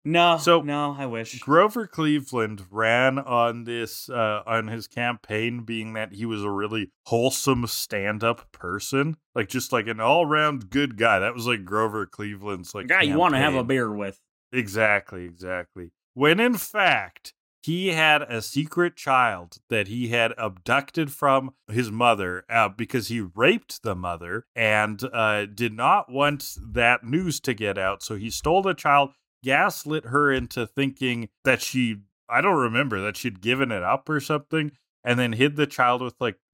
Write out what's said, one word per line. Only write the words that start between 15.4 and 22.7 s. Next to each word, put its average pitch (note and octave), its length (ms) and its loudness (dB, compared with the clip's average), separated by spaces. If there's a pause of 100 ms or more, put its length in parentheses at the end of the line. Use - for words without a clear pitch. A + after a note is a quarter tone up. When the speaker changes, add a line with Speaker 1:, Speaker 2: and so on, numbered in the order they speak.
Speaker 2:
When D3+ 260 4
in B3 160 4
fact, D#3+ 800 -2 (300)
he F3+ 280 0
had D#3 300 4
a A#2 200 -4
secret E3+ 540 -2
child A2+ 640 0 (120)
that G#2 160 0
he A#2 220 -4
had A#2 280 2
abducted B2 760 -2
from C3+ 420 2 (160)
his A2 220 -2
mother, G2+ 580 2
uh, A2+ 180 4
because G#2+ 380 -4